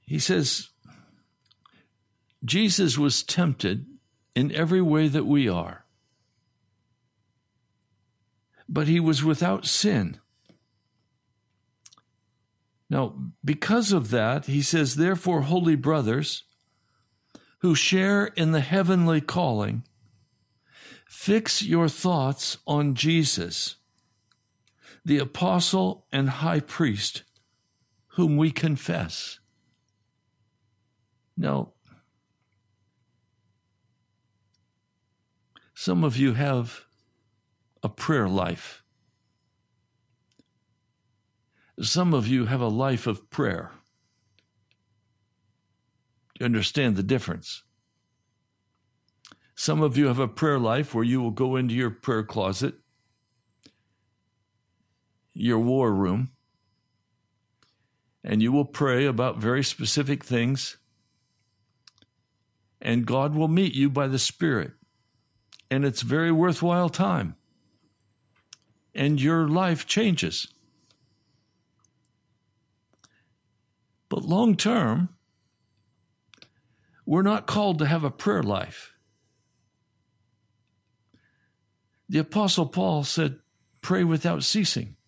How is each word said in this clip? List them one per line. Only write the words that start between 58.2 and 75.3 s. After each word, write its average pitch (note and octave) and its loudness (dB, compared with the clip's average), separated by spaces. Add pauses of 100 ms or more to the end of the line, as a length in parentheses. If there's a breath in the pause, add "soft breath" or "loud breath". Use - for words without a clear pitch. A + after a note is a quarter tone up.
and G#2+ 2
you A#2 2
will C#3+ 2
pray C#3 0
about B2 0
very B2 0
specific C3+ -2
things, B2+ -2 (2000)
and A#2 -2
God C3+ 0
will D#3 0
meet E3+ 0
you C#3 2
by C#3 0
the C3+ -2
Spirit, B2+ -2 (960)
and C3+ 0
it's C3+ -2
very D#3 0
worthwhile F3 2
time, E3+ -2 (1600)
and C#3+ 0
your D#3+ 2
life E3+ 0
changes. F#3 -2 (3500 soft breath)
But - -4
long G#3 2
term, F3 0 (1900 soft breath)